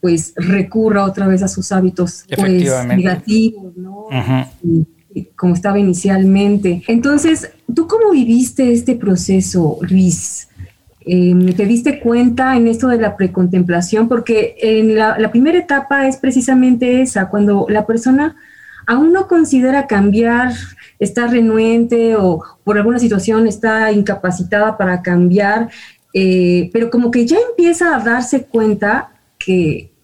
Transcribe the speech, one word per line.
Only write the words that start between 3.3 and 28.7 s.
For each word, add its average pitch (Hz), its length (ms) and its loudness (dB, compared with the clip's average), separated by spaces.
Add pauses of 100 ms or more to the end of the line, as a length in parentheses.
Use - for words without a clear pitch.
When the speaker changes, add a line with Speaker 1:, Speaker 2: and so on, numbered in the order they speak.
Speaker 1:
¿no? 196 300 -16
Speaker 2:
Ujú. 131 400 -2 (180)
Speaker 1:
Y, 165 220 0 (260)
y - 120 -12 (120)
como 180 160 0
estaba 196 260 -2
inicialmente. 190 1080 2
Entonces, 285 640 0 (240)
¿tú 330 120 0
cómo 427 240 2
viviste 247 640 2
este 240 220 0
proceso, 190 880 0
Luis? 185 680 0 (560)
Em, 180 500 2
¿te 202 120 0
diste 240 340 0
cuenta 247 560 2
en 233 120 4
esto 226 200 0
de 240 100 2
la 208 180 -2
precontemplación? 180 920 0
Porque 233 520 -2
en 220 340 2
la, 220 240 0
la 214 120 -2
primera 285 280 2
etapa 285 480 -2
es 269 100 -2
precisamente 254 840 2
esa, 196 260 -2
cuando 202 400 0
la 214 180 0
persona 262 500 0 (500)
aún 285 260 2
no 381 140 0
considera 277 600 2
cambiar, 233 680 0 (460)
está 240 280 -2
renuente 226 920 2
o 185 260 0 (220)
por 208 140 0
alguna 233 200 0
situación 220 480 0
está 220 440 -2
incapacitada 208 840 -2
para 180 260 -2
cambiar, 196 680 0 (440)
eh, 180 580 0
pero 233 180 -2
como 240 200 0
que 240 160 0
ya 320 120 2 (120)
empieza 339 460 0
a 233 40 -2
darse 233 440 -2
cuenta 214 680 -2 (280)